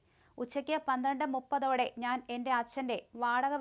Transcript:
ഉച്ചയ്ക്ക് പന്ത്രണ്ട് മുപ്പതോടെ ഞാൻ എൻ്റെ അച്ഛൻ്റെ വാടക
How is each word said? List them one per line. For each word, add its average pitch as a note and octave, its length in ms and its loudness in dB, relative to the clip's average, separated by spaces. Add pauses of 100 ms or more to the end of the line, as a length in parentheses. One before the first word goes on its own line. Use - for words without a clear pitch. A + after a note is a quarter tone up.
(420)
ഉച്ചയ്ക്ക് C#4+ 340 -2 (120)
പന്ത്രണ്ട് C4+ 440 0
മുപ്പതോടെ C4 540 2 (180)
ഞാൻ B3 140 0 (160)
എൻ്റെ B3 240 -2
അച്ഛൻ്റെ A#3+ 380 -2 (260)
വാടക B3+ 380 2